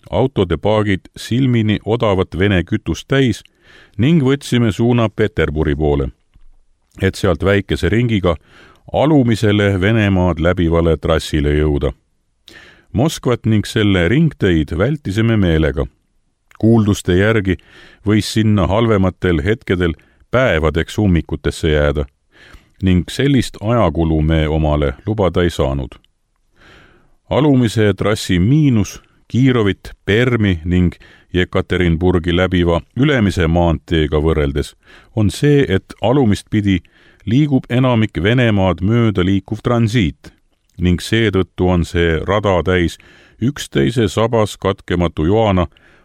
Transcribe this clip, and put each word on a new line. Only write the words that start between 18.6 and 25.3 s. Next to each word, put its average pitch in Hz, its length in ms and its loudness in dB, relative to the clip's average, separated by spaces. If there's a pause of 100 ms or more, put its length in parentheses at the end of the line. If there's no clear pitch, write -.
halvematel 95 720 0
hetkedel 90 540 -2 (340)
päevadeks 82 680 0
ummikutesse 80 720 -2
jääda 73 320 0 (800)
ning 90 280 0
sellist 135 520 0
ajakulu 82 600 0
me 78 260 2
omale 76 440 0 (140)
lubada 95 360 -2